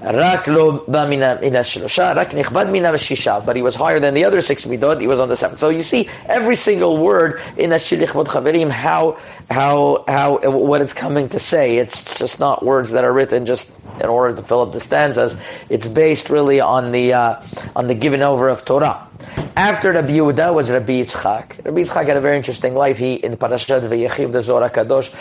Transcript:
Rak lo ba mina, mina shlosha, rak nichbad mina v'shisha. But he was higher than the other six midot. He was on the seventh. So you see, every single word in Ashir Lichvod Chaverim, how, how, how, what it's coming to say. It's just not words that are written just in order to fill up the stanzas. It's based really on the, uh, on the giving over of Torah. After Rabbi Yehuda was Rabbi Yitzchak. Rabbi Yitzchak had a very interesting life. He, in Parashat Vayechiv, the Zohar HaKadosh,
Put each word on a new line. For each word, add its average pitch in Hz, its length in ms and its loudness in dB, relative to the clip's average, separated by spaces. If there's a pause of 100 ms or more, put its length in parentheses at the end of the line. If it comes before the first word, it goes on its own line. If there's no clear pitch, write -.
Rak 165 440 2
lo 151 420 4
ba 147 180 2
mina, 135 340 2
mina 131 200 2
shlosha, 131 560 -2
rak 175 140 0
nichbad 151 420 -2
mina 175 160 2
v'shisha. 127 560 -2
But 123 120 0
he 127 60 -2
was 123 140 0
higher 156 240 0
than 143 140 2
the 156 100 2
other 196 160 2
six - 260 -2
midot. 127 340 0
He 107 60 -2
was 127 140 2
on 127 80 0
the 120 80 -2
seventh. - 240 -4
So 156 80 2
you 160 140 0
see, 226 260 0 (180)
every 233 300 0
single 175 400 2
word 165 440 2 (180)
in 170 140 0
Ashir 160 260 0
Lichvod 156 280 0
Chaverim, 151 440 0
how, 156 480 0 (320)
how, 143 580 2
how, 139 300 2 (120)
what 143 300 2
it's 135 140 -4
coming 143 340 -2
to 196 100 -6
say. 131 380 2
It's - 420 -4
just - 220 -4
not 139 240 0
words 127 280 2
that 123 120 2
are 123 80 2
written 127 320 2
just 123 260 -4 (300)
in - 60 0
order 120 280 2
to 107 80 -10
fill 120 200 0
up 110 100 -4
the 117 80 -8
stanzas. 139 580 0 (300)
It's 113 180 -4
based 156 440 2
really 143 300 4
on 123 320 0
the, 123 200 2
uh, 120 300 2 (340)
on 127 100 0
the 120 80 0
giving 135 280 0
over 135 260 2
of 123 160 -2
Torah. 139 420 0 (480)
After 202 380 2
Rabbi 151 200 0
Yehuda 156 420 2
was 131 160 0
Rabbi 127 320 0
Yitzchak. - 640 -4
Rabbi 165 160 0
Yitzchak 170 240 -2
had 139 100 2
a 139 60 0
very 143 160 2
interesting 127 360 -4
life. 135 220 2
He, 127 200 -2
in 117 200 -4
Parashat 123 460 -2
Vayechiv, 120 500 -2
the 123 100 0
Zohar 120 280 0
HaKadosh, 127 500 0